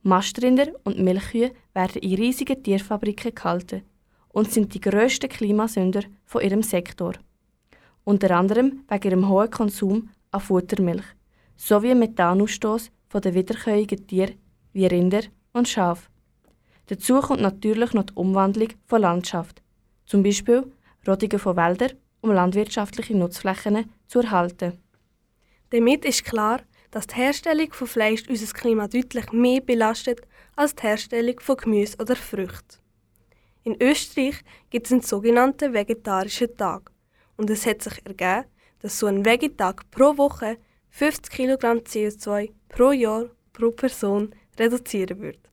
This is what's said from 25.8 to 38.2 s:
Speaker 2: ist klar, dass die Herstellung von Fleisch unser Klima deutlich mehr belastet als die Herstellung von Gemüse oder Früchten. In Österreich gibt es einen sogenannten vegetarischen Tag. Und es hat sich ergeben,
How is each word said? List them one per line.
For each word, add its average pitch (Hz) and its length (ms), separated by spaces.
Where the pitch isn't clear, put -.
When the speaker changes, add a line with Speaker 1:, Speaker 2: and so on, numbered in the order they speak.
Speaker 2:
ist - 220
klar, 226 360
dass - 180
die - 80
Herstellung 302 560
von - 160
Fleisch 220 400
unser 220 260
Klima 220 340
deutlich 247 440
mehr 247 300
belastet 233 600
als 294 200
die - 60
Herstellung 233 580
von 269 180
Gemüse 208 420
oder 226 160
Früchten. - 640
In 220 160
Österreich 285 600
gibt 233 160
es - 40
einen 247 100
sogenannten 240 720
vegetarischen 214 840
Tag. 185 340
Und 214 140
es 214 160
hat 214 160
sich - 220
ergeben, 190 420